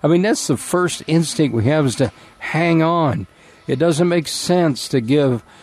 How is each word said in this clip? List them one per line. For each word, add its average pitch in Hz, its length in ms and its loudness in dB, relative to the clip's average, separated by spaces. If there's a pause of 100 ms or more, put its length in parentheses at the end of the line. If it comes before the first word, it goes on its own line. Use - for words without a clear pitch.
I 143 40 0
mean, 175 140 4
that's 214 260 -2
the 131 100 0
first - 500 -2
instinct 151 480 0
we 110 80 0
have 147 220 2
is 123 100 -2
to 127 160 0 (280)
hang 165 440 0
on. 160 420 0 (420)
It 135 120 -2
doesn't 170 300 2
make 170 180 0
sense 170 640 -2
to 135 100 0
give 131 440 0 (200)